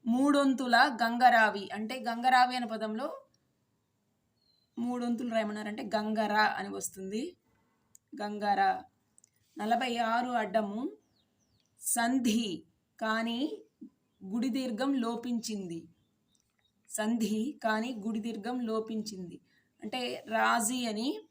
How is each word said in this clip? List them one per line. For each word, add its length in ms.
మూడొంతుల 960
గంగరావి, 680
అంటే 280
గంగరావి 560
అనే 120
పదంలో 580
మూడొంతులు 520
రాయమన్నారంటే 540
గంగర 540
అని 320
వస్తుంది. 680
గంగర. 600
నలభై 400
ఆరు 320
అడ్డము. 680
సంధి 840
కానీ 680
గుడి 240
దీర్ఘం 440
లోపించింది. 960
సంధి 760
కానీ 300
గుడి 260
దీర్ఘం 400
లోపించింది. 840
అంటే 440
రాజీ 580
అని 440